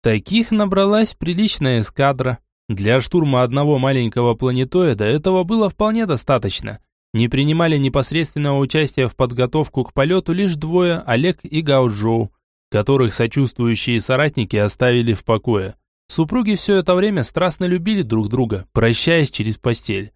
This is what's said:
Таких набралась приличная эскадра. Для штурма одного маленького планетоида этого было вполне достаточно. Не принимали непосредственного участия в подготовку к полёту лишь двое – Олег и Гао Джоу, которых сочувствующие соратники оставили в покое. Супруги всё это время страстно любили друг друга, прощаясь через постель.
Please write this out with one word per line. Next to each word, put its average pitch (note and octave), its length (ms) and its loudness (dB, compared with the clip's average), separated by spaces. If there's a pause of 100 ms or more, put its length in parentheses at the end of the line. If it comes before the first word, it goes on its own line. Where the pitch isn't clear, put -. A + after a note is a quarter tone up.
Таких D3 500 0
набралась G#3 600 2
приличная D#3 680 -2
эскадра. C3 580 -2 (320)
Для G#2+ 320 0
штурма C#3+ 400 2
одного C#3 360 2
маленького B2 540 0
планетоида B2+ 720 0
этого E3 400 2
было G#3+ 240 0
вполне A3 380 0
достаточно. A2 720 -2 (340)
Не A2+ 160 2
принимали D3+ 480 2
непосредственного C#3+ 840 -2
участия C#3 480 0
в A2 100 -6
подготовку B2+ 680 -2
к - 80 -10
полёту E3 400 0
лишь F3+ 240 0
двое – E3+ 500 0
Олег C#3 360 0
и D#3 180 -4
Гао C3+ 280 2
Джоу, A2 440 -2 (380)
которых A#2 420 2
сочувствующие A#2 880 0
соратники C3 560 -2
оставили A#2 560 2
в - 120 -4
покое. G#2+ 500 -2 (340)
Супруги G#3 460 0
всё G3 220 0
это F#3 180 2
время F#3+ 280 0
страстно F3+ 440 -2
любили F3+ 340 0
друг A2 300 -2
друга, A2 420 -2
прощаясь B2+ 580 2
через G#2+ 280 -4
постель. A2 580 -4